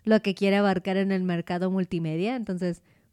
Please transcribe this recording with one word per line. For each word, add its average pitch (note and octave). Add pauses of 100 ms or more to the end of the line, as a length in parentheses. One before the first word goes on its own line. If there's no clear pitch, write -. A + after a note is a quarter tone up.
lo A3
que G3
quiere G3
abarcar F#3+
en G3
el F#3
mercado F3
multimedia. F3+
Entonces, F3+ (320)